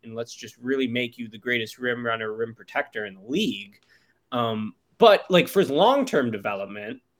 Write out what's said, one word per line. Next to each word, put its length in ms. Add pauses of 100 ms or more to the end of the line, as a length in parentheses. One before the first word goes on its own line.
and 120
let's 180
just 240
really 300
make 300
you 100
the 100
greatest 400
rim 280
runner, 280
rim 220
protector 500
in 100
the 60
league. 580 (520)
Um, 440 (220)
but, 320
like, 180
for 120
his 100
long-term 640
development, 680 (180)